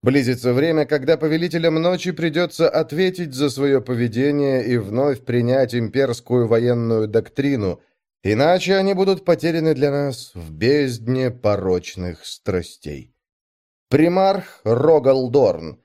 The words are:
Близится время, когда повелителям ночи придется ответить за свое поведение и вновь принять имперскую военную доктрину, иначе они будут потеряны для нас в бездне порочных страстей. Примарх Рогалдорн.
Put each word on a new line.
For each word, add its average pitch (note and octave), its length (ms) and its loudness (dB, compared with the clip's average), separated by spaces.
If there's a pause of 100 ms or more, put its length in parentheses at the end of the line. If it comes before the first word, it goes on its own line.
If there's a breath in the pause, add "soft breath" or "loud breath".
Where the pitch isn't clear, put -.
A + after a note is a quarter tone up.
Близится B2 520 0
время, D3+ 320 2
когда D3 300 0
повелителям D#3+ 580 0
ночи F3+ 380 -2
придется E3 560 -2
ответить E3+ 680 -2
за C#3 160 0
свое C3+ 300 0
поведение B2+ 840 -2
и A#2+ 140 0
вновь A#2+ 460 -2
принять A#2+ 500 0
имперскую A#2+ 720 0
военную A2+ 640 0
доктрину, A2 720 -2 (420 soft breath)
иначе D#3+ 540 2
они F#3+ 180 0
будут F#3+ 300 0
потеряны D#3+ 500 0
для C#3 160 0
нас C#3+ 440 -4
в E2 160 -14
бездне B2+ 800 0
порочных F#2+ 920 -2
страстей. - 880 -8 (760)
Примарх F#3 760 2
Рогалдорн. B2 1200 2